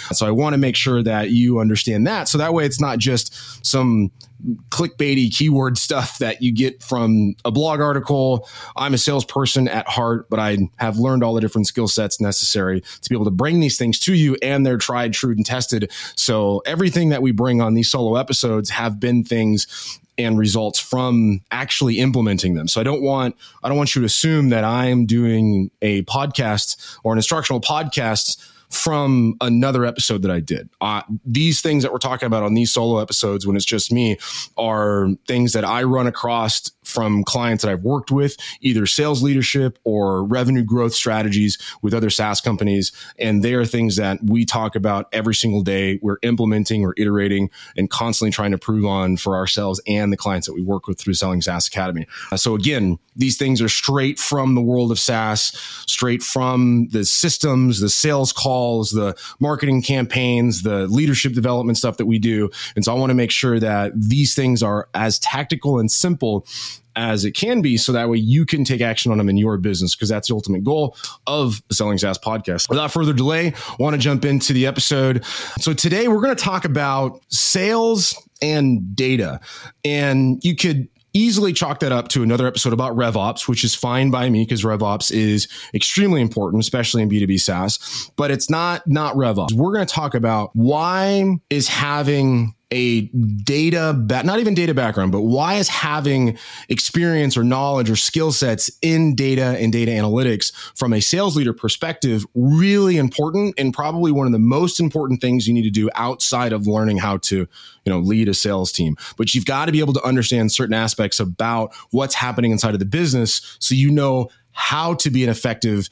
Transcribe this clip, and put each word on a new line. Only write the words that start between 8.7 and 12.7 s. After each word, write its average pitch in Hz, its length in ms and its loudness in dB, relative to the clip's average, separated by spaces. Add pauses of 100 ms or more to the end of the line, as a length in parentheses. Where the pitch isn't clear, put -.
I'm 139 160 -2
a 127 60 2
salesperson 135 680 0
at 107 200 -4
heart, 117 400 -2
but 110 100 -2
I 104 200 0 (180)
have 110 220 -2
learned 127 260 2
all 113 80 0
the 113 80 0
different 107 260 0
skill 113 220 -2
sets 104 320 -2
necessary 95 640 0